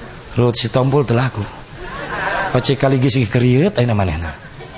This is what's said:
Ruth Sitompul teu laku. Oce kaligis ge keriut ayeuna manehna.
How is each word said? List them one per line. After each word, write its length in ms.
Ruth 240
Sitompul 400
teu 160
laku. 240
Oce 240
kaligis 400
ge 80
keriut 480
ayeuna 160
manehna. 400